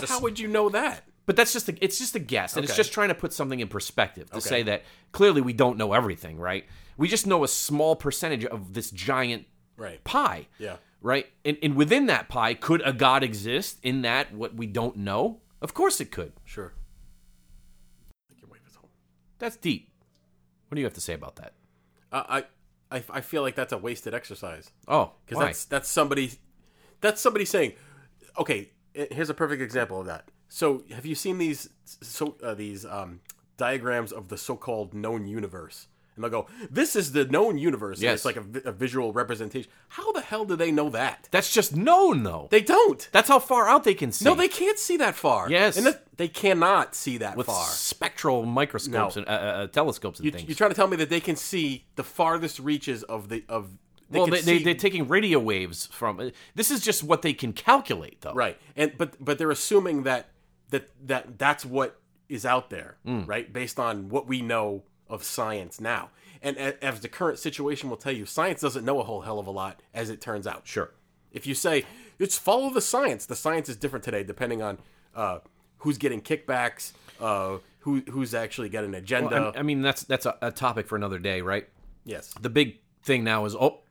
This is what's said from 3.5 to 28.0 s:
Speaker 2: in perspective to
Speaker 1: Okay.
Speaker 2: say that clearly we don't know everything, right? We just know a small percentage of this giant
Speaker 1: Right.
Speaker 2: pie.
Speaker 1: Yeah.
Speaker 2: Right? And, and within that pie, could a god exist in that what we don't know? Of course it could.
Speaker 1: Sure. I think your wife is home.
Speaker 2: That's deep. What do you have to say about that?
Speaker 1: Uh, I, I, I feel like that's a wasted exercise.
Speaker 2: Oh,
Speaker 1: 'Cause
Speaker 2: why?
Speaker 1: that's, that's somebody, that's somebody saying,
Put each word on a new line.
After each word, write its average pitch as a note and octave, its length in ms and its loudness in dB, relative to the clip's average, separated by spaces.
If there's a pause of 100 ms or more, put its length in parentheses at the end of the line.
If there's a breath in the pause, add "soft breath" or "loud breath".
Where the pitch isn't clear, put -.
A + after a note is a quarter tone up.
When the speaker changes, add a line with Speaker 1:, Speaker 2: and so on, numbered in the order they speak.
Speaker 2:
in G#2+ 80 -4
perspective G2 600 -2
to G#2+ 80 -10
Speaker 1:
Okay. - 100 -6
Speaker 2:
say B2 160 2
that G2+ 180 0 (300 loud breath)
clearly F#3 280 10
we B2 120 2
don't B2 260 6
know G#2 140 0
everything, F2+ 460 0
right? F2+ 260 -4 (320 soft breath)
We D3+ 100 2
just G3+ 220 2
know F3 160 6
a C3 40 2
small D#3 460 2
percentage D3 500 -2
of F#2+ 300 -8
this A2 160 -6
giant B2 560 -2 (300)
Speaker 1:
Right. G2+ 260 -14
Speaker 2:
pie. G#2+ 460 -2 (100)
Speaker 1:
Yeah. G2 200 -10 (220 soft breath)
Speaker 2:
Right? C3 260 0 (180)
And, D3 180 -2
and D3 140 2
within G3+ 300 6
that D3 220 2
pie, A#2+ 260 0
could E3 300 2
a C3+ 80 2
god C3 300 6
exist A#2 640 -4
in B2+ 180 -2
that A#2+ 320 0
what A2 220 -8
we A2+ 100 -6
don't A2+ 300 -2
know? G#2 440 -2 (220)
Of - 120 -8
course F#4 260 2
it - 100 -8
could. D#2+ 220 -10 (120)
Speaker 1:
Sure. F#2+ 280 -12 (1400)
I - 180 -20
think - 140 -20
your - 80 -20
wife - 160 -20
is - 80 -20
home. - 160 -20 (480)
Speaker 2:
That's A#3 180 -6
deep. - 360 -2 (760)
What - 60 -10
do D3 60 -4
you C3 60 -2
have - 80 -6
to - 60 -12
say E2+ 140 -6
about C#2+ 220 -14
that? - 160 -20 (580)
Speaker 1:
Uh, C3+ 180 -4
I, C3+ 160 -2 (520)
I, B2+ 140 -8
I C3+ 100 -6
feel D3 220 -2
like C3 120 -2
that's C3 180 -4
a A2+ 60 -2
wasted A2+ 340 -8
exercise. F#2 600 -12 (160)
Speaker 2:
Oh, C3 240 2 (160)
Speaker 1:
'Cause A#2+ 80 -6
Speaker 2:
why? C#3+ 100 0
Speaker 1:
that's, E2 200 -4
that's C#3 220 -4
somebody, C#3 440 0 (680 soft breath)
that's G#3 200 2
somebody G#3+ 240 2
saying, D#3 300 2 (640 soft breath)